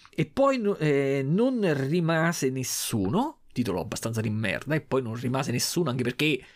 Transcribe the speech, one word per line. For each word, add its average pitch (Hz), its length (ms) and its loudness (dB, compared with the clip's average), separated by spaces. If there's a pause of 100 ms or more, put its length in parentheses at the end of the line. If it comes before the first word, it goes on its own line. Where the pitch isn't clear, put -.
(140)
E 156 100 0
poi 269 340 2
no, 202 200 0
eh, 139 440 2
non 202 480 2 (160)
rimase 165 600 2
nessuno, 127 960 -2 (100)
titolo 98 260 -2
abbastanza 113 440 -4
di 113 80 -2
merda, 107 440 -2
E 151 60 0
poi 131 220 -2
non 113 140 -6
rimase 123 360 -2
nessuno, 147 380 -2
anche 131 120 -2
perché 139 400 0 (140)